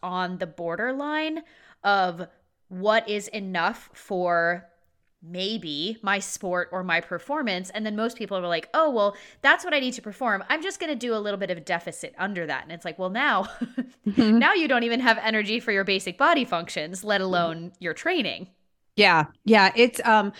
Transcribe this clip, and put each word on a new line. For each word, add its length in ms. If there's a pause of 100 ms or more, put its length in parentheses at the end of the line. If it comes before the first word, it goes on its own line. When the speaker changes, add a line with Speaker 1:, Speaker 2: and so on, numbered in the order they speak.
Speaker 1:
on 360
the 100
borderline 920 (420)
of 440 (400)
what 400
is 200
enough 680
for 720 (560)
maybe 800
my 160
sport 540
or 120
my 160
performance." 720
And 160
then 100
most 200
people 220
are 100
like, 260
"Oh, 160
well, 260 (260)
that's 220
what 100
I 60
need 140
to 80
perform. 460
I'm 140
just 180
gonna 160
do 180
a 60
little 180
bit 120
of 160
deficit 520
under 280
that." 180
And 80
it's 140
like, 120
well, 120
now, 380 (120)
<laughs> 460
Speaker 2:
Mm-hmm. 320
Speaker 1:
now 160
you 140
don't 160
even 160
have 220
energy 380
for 120
your 120
basic 340
body 280
functions, 580
let 160
Speaker 2:
Mm-hmm. 80
Speaker 1:
alone 500
your 160
training. 540 (480)
Speaker 2:
Yeah. 300 (180)
Yeah. 320
It's, 280
um, 360